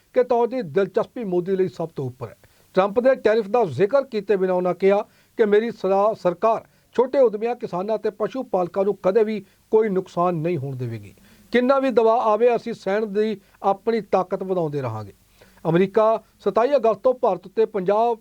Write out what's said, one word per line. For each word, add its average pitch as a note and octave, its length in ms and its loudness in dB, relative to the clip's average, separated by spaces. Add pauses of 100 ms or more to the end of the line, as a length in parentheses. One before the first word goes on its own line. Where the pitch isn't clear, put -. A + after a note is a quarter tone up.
(140)
ਕਿ B3 100 2
ਤੁਹਾਡੀ A#3+ 380 0
ਦਿਲਚਸਪੀ F#3+ 640 -4
ਮੋਦੀ F3+ 320 -2
ਲਈ F#3 140 0
ਸਭ E3 260 -8
ਤੋਂ C#3 100 -6
ਉੱਪਰ B2 220 -10
ਹੈ। - 80 -18 (400)
ਟਰੰਪ G3+ 240 0
ਦੇ C4 160 4
ਟੈਰਿਫ A3 320 0
ਦਾ A#3 160 2 (100)
ਜ਼ਿਕਰ G3+ 300 0
ਕੀਤੇ G#3+ 320 -2
ਬਿਨਾਂ F#3 200 0
ਉਹਨਾਂ F3+ 200 0
ਕਿਹਾ G3+ 260 2 (360)
ਕਿ A3+ 80 2
ਮੇਰੀ G#3+ 260 2
ਸਰਾ-, G3+ 420 0
ਸਰਕਾਰ F3+ 500 -2 (320)
ਛੋਟੇ C4 240 0
ਉੱਦਮੀਆਂ, A3+ 360 2
ਕਿਸਾਨਾਂ G#3 400 -6
ਅਤੇ G#3+ 160 -4
ਪਸ਼ੂ A3 320 -6
ਪਾਲਕਾਂ F#3 420 -2
ਨੂੰ G3 180 -2
ਕਦੇ G3 200 4
ਵੀ G#3+ 200 -6 (280)
ਕੋਈ A3 180 2
ਨੁਕਸਾਨ F3+ 460 -2
ਨਹੀਂ E3 220 -2
ਹੋਣ C3+ 180 -8
ਦੇਵੇਗੀ। A2+ 380 -10 (400)
ਕਿੰਨਾ B3 260 4
ਵੀ C4+ 120 0
ਦਬਾਅ A3+ 380 2
ਆਵੇ, A3+ 260 2
ਅਸੀਂ A#3 180 -6
ਸਹਿਣ G#3 340 -4
ਦੀ G#3 320 -2 (240)
ਆਪਣੀ G#3 380 0
ਤਾਕਤ G3 420 -2
ਵਧਾਉਂਦੇ E3 380 -4
ਰਹਾਂਗੇ। A2 320 -8 (520)
ਅਮਰੀਕਾ G3 580 2 (160)
ਸਤਾਈ A#3 360 0
ਅਗਸਤ A3 280 2
ਤੋਂ B3+ 100 4
ਭਾਰਤ G3+ 320 -2
ਉੱਤੇ A3 220 -2
ਪੰਜਾਹ G#3+ 540 0